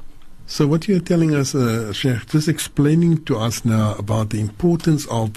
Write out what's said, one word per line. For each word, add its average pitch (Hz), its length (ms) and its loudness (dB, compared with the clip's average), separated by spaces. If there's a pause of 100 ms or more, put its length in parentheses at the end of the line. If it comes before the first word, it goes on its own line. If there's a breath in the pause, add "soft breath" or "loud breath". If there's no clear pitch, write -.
(460)
So - 220 0
what 160 200 0
you're 190 120 4
telling 165 340 2
us, 139 220 0
uh, 113 380 0
Sheikh, 123 340 -2
just 156 200 0
explaining 156 800 2
to 127 120 -2
us 113 260 -2
now 110 320 2
about 107 360 -2
the 107 100 -2
importance 165 640 0
of 113 300 -2